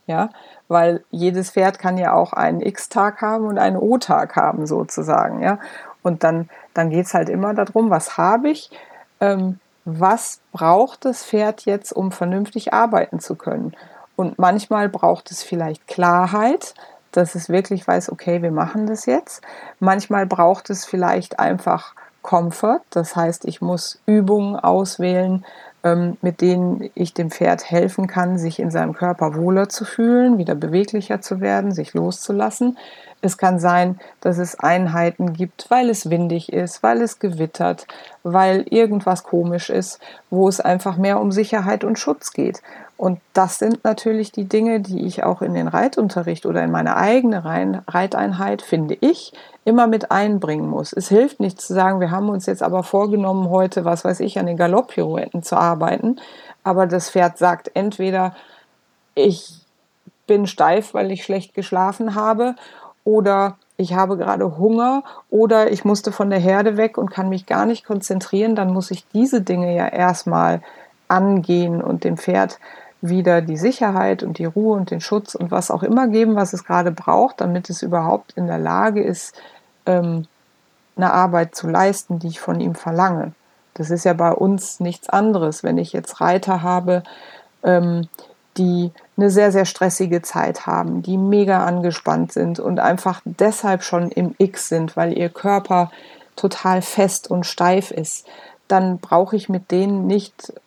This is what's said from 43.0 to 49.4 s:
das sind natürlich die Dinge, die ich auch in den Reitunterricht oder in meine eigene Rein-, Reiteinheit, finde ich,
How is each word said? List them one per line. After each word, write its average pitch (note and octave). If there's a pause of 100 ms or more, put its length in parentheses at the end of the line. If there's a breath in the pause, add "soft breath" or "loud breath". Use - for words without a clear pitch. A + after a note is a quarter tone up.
das F#3+
sind A3
natürlich A3
die G#3
Dinge, A3
die F#3+
ich -
auch F3+
in F#3
den E3
Reitunterricht F3
oder E3+
in E3
meine E3
eigene G#3+
Rein-, F#3+
Reiteinheit, G3
finde D#3
ich, - (320 loud breath)